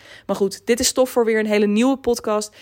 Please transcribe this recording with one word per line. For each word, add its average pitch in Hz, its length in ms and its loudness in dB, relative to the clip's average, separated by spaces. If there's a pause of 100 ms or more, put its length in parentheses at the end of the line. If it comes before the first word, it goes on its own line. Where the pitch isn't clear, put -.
(260)
Maar 196 100 -4
goed, 196 300 -2
dit 233 140 0
is 254 80 0
stof 262 220 2
voor 233 160 0
weer 220 140 0
een 214 60 0
hele 208 200 2
nieuwe 233 320 2
podcast. 226 640 -4